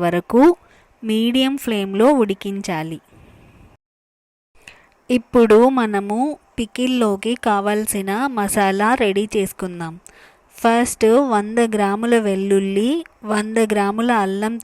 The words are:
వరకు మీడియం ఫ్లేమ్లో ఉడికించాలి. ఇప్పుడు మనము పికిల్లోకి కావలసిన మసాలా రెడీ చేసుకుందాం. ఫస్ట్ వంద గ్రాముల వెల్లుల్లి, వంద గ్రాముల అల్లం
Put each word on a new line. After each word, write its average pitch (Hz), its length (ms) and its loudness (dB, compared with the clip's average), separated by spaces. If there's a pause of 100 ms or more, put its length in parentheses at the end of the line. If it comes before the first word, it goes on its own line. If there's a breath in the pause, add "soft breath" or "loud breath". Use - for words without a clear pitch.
వరకు 175 400 2 (680 soft breath)
మీడియం 240 440 0 (100)
ఫ్లేమ్లో 202 420 0 (140)
ఉడికించాలి. 196 760 -6 (2250 loud breath)
ఇప్పుడు 226 400 4 (220)
మనము 208 380 -2 (400)
పికిల్లోకి 233 720 -2 (160)
కావలసిన 208 640 -2 (260)
మసాలా 202 520 0 (120)
రెడీ 202 220 0 (120)
చేసుకుందాం. 180 600 -6 (640 loud breath)
ఫస్ట్ 233 480 2 (240)
వంద 214 260 -2 (160)
గ్రాముల 214 540 0
వెల్లుల్లి, 196 640 0 (400)
వంద 214 240 -4 (160)
గ్రాముల 208 400 0 (140)
అల్లం 208 380 -4